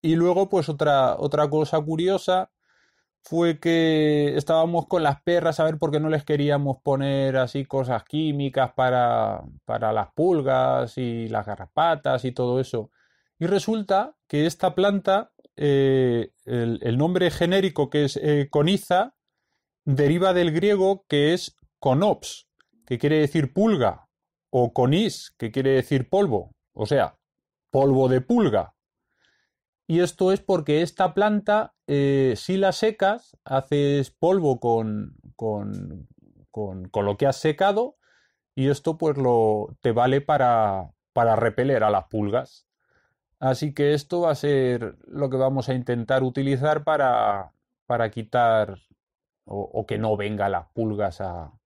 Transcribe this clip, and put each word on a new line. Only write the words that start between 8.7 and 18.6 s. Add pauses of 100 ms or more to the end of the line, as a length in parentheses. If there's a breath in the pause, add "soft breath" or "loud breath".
para, (240)
para
las
pulgas
y
las
garrapatas
y
todo
eso. (480)
Y
resulta (120)
que
esta
planta, (240)
eh, (160)
el,
el
nombre
genérico
que
es,
eh,
coniza, (680)